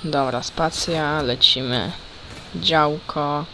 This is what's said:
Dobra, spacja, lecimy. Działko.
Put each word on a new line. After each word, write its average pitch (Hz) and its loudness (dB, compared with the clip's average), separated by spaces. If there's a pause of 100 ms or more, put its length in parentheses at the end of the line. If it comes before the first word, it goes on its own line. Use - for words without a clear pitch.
Dobra, 131 0
spacja, 156 0
lecimy. 123 2 (640)
Działko. 151 2